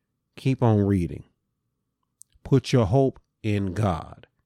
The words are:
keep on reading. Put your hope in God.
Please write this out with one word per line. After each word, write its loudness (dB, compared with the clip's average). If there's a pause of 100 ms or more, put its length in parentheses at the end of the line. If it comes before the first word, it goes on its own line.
(360)
keep -2
on 4
reading. -2 (1200)
Put 0
your 2
hope 0 (240)
in -4
God. -6 (180)